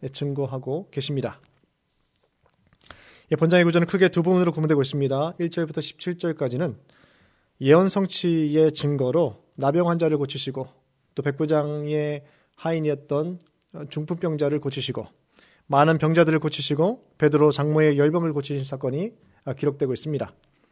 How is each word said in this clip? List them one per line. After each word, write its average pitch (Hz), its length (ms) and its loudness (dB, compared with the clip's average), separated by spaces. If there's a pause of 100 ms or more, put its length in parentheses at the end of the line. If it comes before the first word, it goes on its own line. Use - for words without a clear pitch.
(120)
증거하고 139 800 -6
계십니다. 135 500 -6 (1900)
예, 156 60 2
본장의 165 280 4
구조는 170 220 4
크게 185 220 4
두 170 140 0
부분으로 180 300 2
구분되고 156 280 2
있습니다. 139 580 -2
일 170 120 -2
절부터 160 300 -4
십칠 175 380 -8
절까지는 151 600 -4 (840)
예언 160 280 6
성취의 160 840 2
증거로 143 720 -2 (100)
나병 151 340 2
환자를 165 300 2
고치시고 135 480 -6 (480)
또 143 80 -4
백부장의 147 1000 -2 (320)
하인이었던 156 840 -4 (500)
중풍병자를 151 680 -4
고치시고 135 460 -6 (600)
많은 147 320 4
병자들을 160 400 4
고치시고 151 640 -2 (140)
베드로 151 340 4
장모의 151 460 2
열병을 156 340 2
고치신 143 320 -6
사건이 139 480 -6 (440)
기록되고 139 360 -2
있습니다. 131 400 -6 (400)